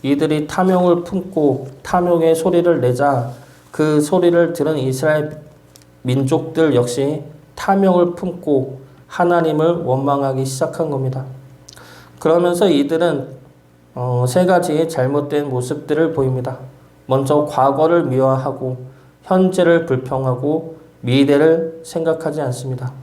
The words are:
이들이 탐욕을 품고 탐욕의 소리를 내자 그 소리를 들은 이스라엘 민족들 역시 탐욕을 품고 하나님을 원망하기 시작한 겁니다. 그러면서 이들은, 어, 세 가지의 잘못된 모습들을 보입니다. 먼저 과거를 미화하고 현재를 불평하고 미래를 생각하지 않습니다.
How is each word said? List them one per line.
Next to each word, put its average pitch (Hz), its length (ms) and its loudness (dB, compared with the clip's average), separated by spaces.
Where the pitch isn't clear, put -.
이들이 151 440 0
탐욕을 180 580 2
품고 147 600 -2
탐욕의 175 520 2
소리를 170 460 2
내자 127 500 0
그 151 300 2
소리를 170 540 2
들은 151 240 -2
이스라엘 151 640 -2
민족들 139 760 0
역시 139 480 0
탐욕을 180 600 2
품고 147 640 -4
하나님을 165 760 0
원망하기 135 640 -2
시작한 156 420 -4
겁니다. 135 380 -4
그러면서 175 500 2
이들은, 156 720 0
어, 123 340 -2
세 180 180 2
가지의 165 420 2
잘못된 143 600 -2
모습들을 147 640 -2
보입니다. 131 460 -2
먼저 139 400 2
과거를 151 580 2
미화하고 131 720 -2
현재를 180 640 2
불평하고 131 920 -2
미래를 143 840 2
생각하지 160 580 -4
않습니다. 131 500 -6